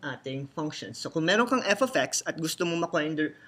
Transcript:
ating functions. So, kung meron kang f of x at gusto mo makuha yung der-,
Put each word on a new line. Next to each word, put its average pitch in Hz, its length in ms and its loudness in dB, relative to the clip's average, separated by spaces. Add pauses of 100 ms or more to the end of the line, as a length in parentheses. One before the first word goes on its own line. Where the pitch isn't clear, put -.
ating 135 480 -8
functions. - 480 -8
So, - 80 -6
kung 160 160 -2
meron 214 240 6
kang 254 160 2
f 196 160 2
of - 160 2
x - 320 0
at 160 80 -4
gusto 170 320 -2
mo 170 80 0
makuha 170 320 0
yung 156 80 -4
der-, 151 320 -2